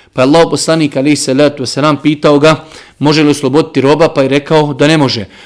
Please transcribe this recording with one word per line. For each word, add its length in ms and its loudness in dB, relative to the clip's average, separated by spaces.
Pa 60 0
je 60 2
Allahov 220 2
poslanik, 460 -2
alejhi 200 0
salatu 480 -2
vesselam, 380 -2
pitao 380 0
ga: 160 4
„Može 240 0
li 60 2
osloboditi 520 -2
roba?” 260 2
Pa 140 -2
je 80 0
rekao 440 0
da 140 0
ne 100 2
može. 280 -2